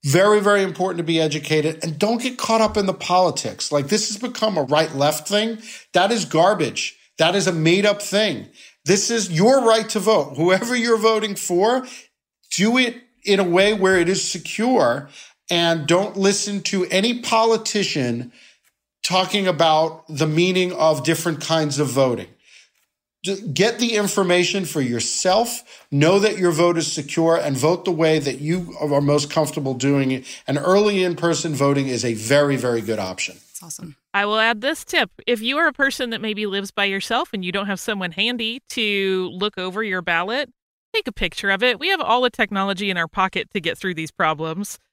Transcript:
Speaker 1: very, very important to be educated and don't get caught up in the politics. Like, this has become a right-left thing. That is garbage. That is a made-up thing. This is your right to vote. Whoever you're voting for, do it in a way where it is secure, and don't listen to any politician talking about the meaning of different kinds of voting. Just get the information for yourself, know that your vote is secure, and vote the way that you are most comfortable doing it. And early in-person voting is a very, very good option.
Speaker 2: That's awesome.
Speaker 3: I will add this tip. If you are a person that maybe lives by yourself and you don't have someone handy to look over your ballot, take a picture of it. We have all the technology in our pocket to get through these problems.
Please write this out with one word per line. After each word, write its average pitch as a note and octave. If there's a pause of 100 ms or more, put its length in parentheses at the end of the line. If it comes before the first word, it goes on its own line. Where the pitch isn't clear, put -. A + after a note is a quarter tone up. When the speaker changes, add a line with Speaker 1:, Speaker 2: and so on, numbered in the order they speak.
Speaker 1:
very, F#3+
very G3+
important F3+
to E3+
be D#3+
educated D#3
and D#3
don't A3+
get B3
caught A3
up G#3+
in G3
the F#3+
politics. F3
Like, C#3+
this G#3
has G#3
become G#3+
a D3
right-left D3+
thing. A3 (340)
That F#3+
is G#3+
garbage. D#3+ (240)
That E3+
is F#3
a F#3
made-up F#3+
thing. F#3+ (380)
This G3
is G3+
your A#3
right A3+
to G#3+
vote. G#3
Whoever F#3
you're A#3
voting G#3+
for, A3 (680)
do A3+
it A#3+ (220)
in G3
a G3
way F#3+
where F#3+
it E3+
is F#3+
secure, D#3 (400)
and E3
don't F#3+
listen G3
to F3+
any A#3
politician G#3 (720)
talking F#3
about D#3+
the D#3
meaning F3+
of D3+
different D#3+
kinds D3+
of D3
voting. B2 (960)
Just F#3+
get G#3+
the A#3
information F#3
for D3+
yourself, F3+ (280)
know D#3
that G3+
your F3
vote E3+
is D#3
secure, E3
and D3
vote D#3+
the F#3+
way D#3+
that C3+
you E3+
are C#3+
most C#3+
comfortable C#3+
doing C3+
it. C3 (220)
And C#3
early F#3+
in-person E3+
voting C#3
is A#2+
a A#2
very, C#3
very A#2
good G#2+
option. F#2
Speaker 2:
That's -
awesome. E3 (200)
Speaker 3:
I G3+
will G#3+
add A3
this D4
tip. C#4+ (160)
If A#3
you B3
are E4
a D4
person C4+
that A3+
maybe G#3+
lives G3
by G3+
yourself G3
and F#3+
you F3+
don't G3
have G3
someone F#3+
handy A3+
to F#3+
look F3+
over F#3
your F#3+
ballot, F#3 (420)
take -
a A#3+
picture G3
of F#3+
it. B3
We D#4+
have F#4
all B3
the B3
technology G3
in F#3
our E3
pocket F#3
to G3+
get D#3+
through F#3
these D#3+
problems. D#3+ (140)